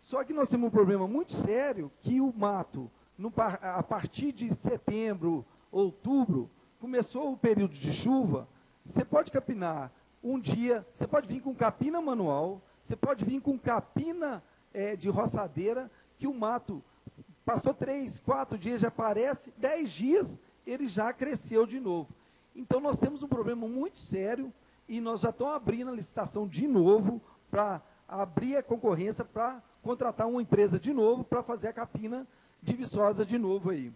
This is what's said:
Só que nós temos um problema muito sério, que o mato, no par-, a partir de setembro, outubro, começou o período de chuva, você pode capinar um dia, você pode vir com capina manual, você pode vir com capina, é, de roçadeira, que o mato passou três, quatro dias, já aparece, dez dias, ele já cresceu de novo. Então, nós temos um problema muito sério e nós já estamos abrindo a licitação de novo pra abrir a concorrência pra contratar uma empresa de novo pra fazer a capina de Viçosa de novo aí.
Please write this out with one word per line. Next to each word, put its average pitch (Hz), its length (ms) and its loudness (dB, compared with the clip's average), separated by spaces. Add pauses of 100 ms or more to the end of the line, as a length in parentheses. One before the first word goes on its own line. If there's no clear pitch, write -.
Só 262 220 -4
que 311 100 -6
nós 285 160 2
temos 240 180 2
um 214 40 0
problema 196 340 6
muito 269 280 -2
sério, 214 580 0 (100)
que 262 200 2
o 269 120 2
mato, 190 560 -2 (280)
no 208 120 -6
par-, 208 320 0
a 185 220 -2
partir 247 480 -4
de 233 220 -4
setembro, 190 920 -2 (240)
outubro, 196 800 2 (300)
começou 254 540 -2
o - 40 -6
período 202 360 4
de 139 180 -4
chuva, 214 560 2 (380)
você - 180 2
pode 302 280 2
capinar 175 600 -2 (320)
um 254 160 -2
dia, 233 560 0
você - 100 -2
pode 285 220 2
vir 247 140 -6
com 269 120 -4
capina 262 460 0
manual, 190 600 0 (240)
você 226 100 -6
pode 220 300 -2
vir 254 160 -2
com 269 180 0
capina, 277 840 -2 (320)
é, 202 220 -4
de 180 140 -4
roçadeira, 202 840 -2 (260)
que 269 100 -4
o 285 60 -2
mato 220 480 -4 (640)
passou 240 300 0
três, 269 460 -4
quatro 269 380 -2
dias, 208 240 -2
já 233 60 4
aparece, 226 680 -2
dez 269 340 -2
dias, 262 480 2 (260)
ele 262 220 -4
já 214 240 0
cresceu 240 540 2
de 233 140 -8
novo. 175 300 -2 (460)
Então, 254 240 0
nós 285 180 0
temos 277 260 0
um 285 40 -8
problema 233 400 -2
muito 269 300 -4
sério 226 560 -4 (340)
e 233 140 -6
nós 226 200 -4
já 226 100 0
estamos 277 220 -4
abrindo 247 380 -4
a 240 40 -8
licitação 208 520 -6
de 233 200 -2
novo 208 540 6 (300)
pra 196 300 0 (260)
abrir 196 480 -2
a 269 80 2
concorrência 214 640 0
pra 240 360 -4 (200)
contratar 233 460 -2
uma 247 140 0
empresa 202 360 4
de 262 140 -2
novo 240 320 4
pra 240 180 -2
fazer 226 280 -6
a 233 40 -8
capina 233 540 -8 (340)
de - 120 -2
Viçosa 208 520 2
de 214 120 0
novo 190 320 0
aí. 131 260 -4